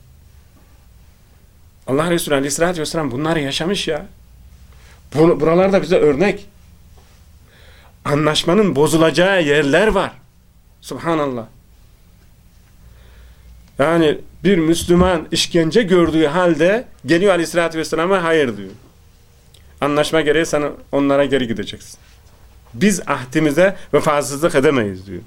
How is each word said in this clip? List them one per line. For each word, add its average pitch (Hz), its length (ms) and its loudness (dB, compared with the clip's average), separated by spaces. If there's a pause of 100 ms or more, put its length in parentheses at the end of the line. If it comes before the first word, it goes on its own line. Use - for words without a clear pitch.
(1900)
Allah 151 240 0
Resulü 165 240 -2
Aleyhisselatü 160 460 -2
Vesselam 151 300 -4
bunları 156 280 -2
yaşamış 160 480 -4
ya. 160 180 -6 (1080)
Bu-, 156 240 4
buralarda 180 420 2
bize 165 160 0
örnek. 151 480 0 (1600)
Anlaşmanın 156 720 2
bozulacağı 160 680 2
yerler 147 440 2
var. 185 240 -2 (680)
Subhanallah. 139 640 -4 (2250)
Yani 160 380 2 (260)
bir 185 140 2
Müslüman 165 720 0
işkence 165 520 0
gördüğü 165 420 2
halde 175 600 0 (180)
geliyor 170 260 2
Aleyhisselatü 165 460 -2
Vesselam'a, 170 460 -2
"Hayır," 151 340 0
diyor. 98 120 -12 (1120)
"Anlaşma 147 400 0
gereği 151 240 0
sen 147 260 -4 (200)
onlara 139 340 2
geri 127 220 -2
gideceksin. 104 520 -10 (720)
Biz 185 340 0
ahdimize 147 680 0 (180)
vefasızlık 147 600 0
edemeyiz," 110 520 0
diyor. 90 200 -14